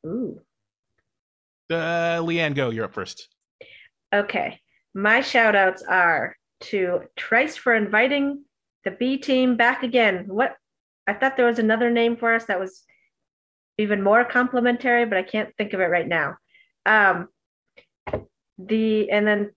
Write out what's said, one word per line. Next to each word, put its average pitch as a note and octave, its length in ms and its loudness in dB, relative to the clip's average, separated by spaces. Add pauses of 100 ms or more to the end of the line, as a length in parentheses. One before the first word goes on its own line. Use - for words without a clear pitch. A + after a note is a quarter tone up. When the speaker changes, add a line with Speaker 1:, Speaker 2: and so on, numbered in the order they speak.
Speaker 1:
Ooh. G#3 340 -8 (1300)
Speaker 2:
Uh, E3+ 520 -2
Leanne, E3 320 -2
go. C3 160 -2
You're A2+ 160 -4
up - 80 -14
first. - 340 -10 (880)
Speaker 1:
Okay. G3+ 460 -4 (340)
My G#3 260 2
shout A3+ 340 2
outs F#3+ 280 2
are E3+ 540 0 (240)
to F3+ 420 -4 (140)
Trice C#4 400 0
for A#3+ 180 0
inviting C4+ 720 0 (400)
the G3 60 -2
B C4 280 -4
team B3+ 380 2
back B3 260 2
again. A3+ 460 0
What? G#3+ 280 -2 (500)
I G3+ 80 -2
thought C4 220 -2
there B3 100 4
was A#3 120 2
another A3+ 320 2
name A#3 260 2
for A#3 180 0
us A3+ 120 -4
that F#3+ 140 -4
was F#3+ 220 -10 (960)
even G#3 260 0
more G#3+ 220 4
complimentary, A#3+ 800 0
but G#3 140 -2
I F#3+ 40 0
can't - 340 -6
think G#3 160 -6
of F#3+ 80 -4
it F#3 40 2
right E3 240 0
now. D#3+ 280 -2 (480)
Um, G3 440 2 (1300)
the, G#3+ 520 0
and G#3 160 2
then G#3 300 0